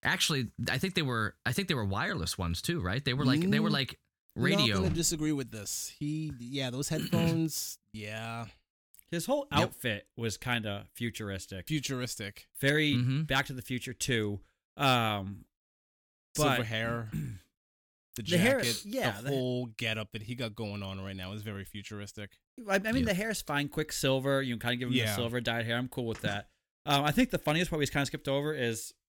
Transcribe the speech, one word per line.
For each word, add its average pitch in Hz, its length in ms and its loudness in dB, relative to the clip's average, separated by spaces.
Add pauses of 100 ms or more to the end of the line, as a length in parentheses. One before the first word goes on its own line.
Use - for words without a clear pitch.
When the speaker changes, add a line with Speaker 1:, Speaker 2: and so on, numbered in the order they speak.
Speaker 1:
Actually, 147 440 2 (240)
I 131 80 0
think 180 160 0
they 170 80 4
were, 113 320 0 (100)
I 120 60 4
think 190 160 0
they 160 80 0
were 110 100 2
wireless 107 500 0
ones 85 280 0
too, 170 180 0
right? 98 240 0
They 123 80 2
were 139 100 0
like, 147 280 4
they 143 80 4
were - 100 4
Speaker 2:
Mm, - 40 4
Speaker 1:
like 135 260 -2 (360)
radio. 120 420 4
Speaker 2:
Not 92 80 4
gonna - 100 2
disagree 156 380 2
with 131 180 -4
this. - 480 -8
He, 151 400 -4
yeah, 127 320 -4
those 135 180 -2
headphones, 165 960 2
<clears throat> - 80 -20
yeah. 110 520 -6 (680)
Speaker 3:
His 170 160 -2
whole 277 240 2
Speaker 1:
Yep. 147 100 6
Speaker 3:
outfit - 460 -2 (100)
was 117 200 -4
kinda 110 580 -4
futuristic. 98 720 -6
Speaker 2:
Futuristic. 123 800 -4 (120)
Speaker 3:
Very 147 360 4
Speaker 1:
Mm-hmm. 131 280 2
Speaker 3:
Back 139 220 0
to 139 80 -10
the 127 80 -8
Future 123 320 -6
two. 107 460 0 (380)
Um, 107 680 2 (920)
Speaker 2:
Silver 147 220 4
Speaker 3:
but 117 80 0
Speaker 2:
hair, 113 460 -2
Speaker 3:
<clears throat> - 1040 -12
Speaker 2:
the 117 80 -6
Speaker 3:
the 170 160 2
hair, 247 220 4
Speaker 2:
jacket, 120 220 0
Speaker 3:
yeah, 208 340 -2
Speaker 2:
the 107 60 -10
Speaker 3:
the 135 60 -4
Speaker 2:
whole 127 380 0 (100)
getup 110 360 -2
that 104 100 -8
he 123 120 -8
got 113 200 -6
going 104 280 -6
on 95 180 -6
right 98 140 -8
now 92 180 -8
is 104 100 -10
very 101 220 -8
futuristic. 104 680 -12 (380)
Speaker 3:
I, 190 60 4
I 196 40 6
mean, 220 180 0
Speaker 1:
Yeah. 254 80 4
Speaker 3:
the 208 80 2
hair's 208 280 -2
fine. 143 260 0
Quicksilver, 139 720 0
you 127 160 -2
can 120 120 -2
kinda 123 80 0
give 123 120 -4
him 123 60 0
Speaker 2:
Yeah. 117 120 4
Speaker 3:
the 104 80 2
silver 120 260 0
dyed 117 240 0
hair. 117 120 0
I'm 127 120 -2
cool 123 160 -4
with 113 160 -4
that. 101 280 -4 (360)
Um, 143 180 4
I 147 80 4
think 247 200 6
the 170 60 0
funniest 160 320 2
part 156 100 0
we 139 80 4
kinda 143 180 2
skipped - 240 -6
over 143 240 0
is 120 400 -2 (160)